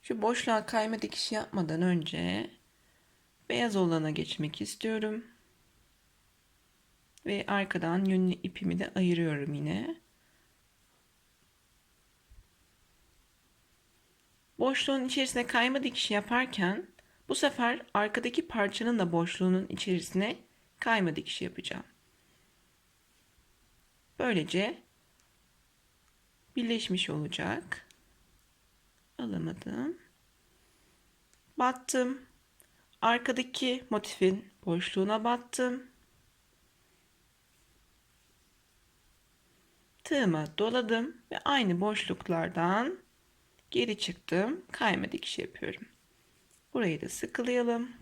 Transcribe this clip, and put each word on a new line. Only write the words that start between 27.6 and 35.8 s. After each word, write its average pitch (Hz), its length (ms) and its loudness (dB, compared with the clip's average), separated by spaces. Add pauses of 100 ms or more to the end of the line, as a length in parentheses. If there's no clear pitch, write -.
Alamadım. 214 800 -4 (1600)
Battım. 254 640 0 (800)
Arkadaki 247 880 0
motifin 196 600 0 (140)
boşluğuna 196 580 0
battım. 247 580 0 (4000)